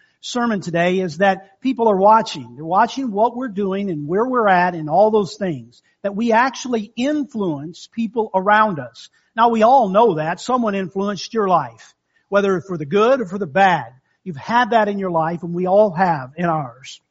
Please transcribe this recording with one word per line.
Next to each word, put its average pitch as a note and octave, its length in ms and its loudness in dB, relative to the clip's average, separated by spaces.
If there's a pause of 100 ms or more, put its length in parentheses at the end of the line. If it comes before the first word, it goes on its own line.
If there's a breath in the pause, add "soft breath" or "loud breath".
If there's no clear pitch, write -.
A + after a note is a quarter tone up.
(200 soft breath)
sermon A#3 400 -4
today, F3 380 0
is E3+ 200 -6
that F#3+ 440 -2
people A#3+ 260 0
are G3+ 80 4
watching. F#3 600 2
They're D3+ 80 -14
watching A3 480 0
what A3+ 240 0
we're C4 120 -6
doing G3 400 -4
and D3 200 -6
where G3+ 180 0
we're A#3+ 220 2
at F3+ 260 4
and D#3 160 -8
all G#3 220 4
those G#3 240 0
things. C3+ 440 -8 (220)
That G3+ 140 -6
we A3+ 160 -2
actually A#3+ 640 -2
influence G#3 960 -6
people A3+ 440 -4
around G3+ 460 2
us. - 280 -16 (280)
Now, A#3 120 4
we A3+ 140 2
all A#3+ 260 6
know G3 280 4
that. D#3+ 240 -4
Someone A#3 340 -2
influenced G3 580 -6
your G#3+ 160 -2
life, C#3 460 -2 (340)
whether G3 320 2
for F#3 160 -8
the D3+ 80 -8
good G#3+ 360 2
or G#3 60 -6
for F#3 120 -10
the G3 80 -6
bad. D#3 480 2 (280)
You've F3 140 -12
had A3+ 340 0
that G#3+ 180 2
in G3+ 100 -4
your F#3+ 120 -4
life, E3+ 340 -2
and E3+ 100 -8
we F3+ 120 -2
all G3 260 4
have D3+ 440 -2
in F3 80 -4
ours. C3+ 560 -6 (100)